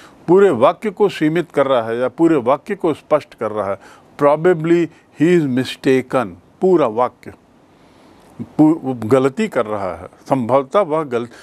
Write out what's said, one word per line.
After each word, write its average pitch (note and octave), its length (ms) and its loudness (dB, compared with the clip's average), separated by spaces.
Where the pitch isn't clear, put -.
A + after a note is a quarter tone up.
पूरे F#3+ 220 6
वाक्य D3+ 400 0
को F#3+ 180 0
सीमित D#3+ 420 -2
कर C#3 160 0
रहा B2+ 160 0
है A2+ 160 -6
या B2+ 100 -2
पूरे E3 280 2
वाक्य C3+ 380 -2
को E3+ 200 -2
स्पष्ट - 400 -4
कर G#2+ 160 -6
रहा G#2 200 -4
है। G2 80 -6
Probably D#3+ 640 2
he E3+ 180 4
is C3 180 -2
mistaken, C3 680 -2
पूरा F3+ 260 2
वाक्य A2+ 460 -4
पू-, D#3 400 2
वो C3 120 -6
गलती C3+ 540 0
कर A#2 180 -4
रहा G2 280 -6
है, F2 120 -16
संभवतः C3+ 760 -2
वह D#3+ 220 -2
गल-, A#2+ 260 -6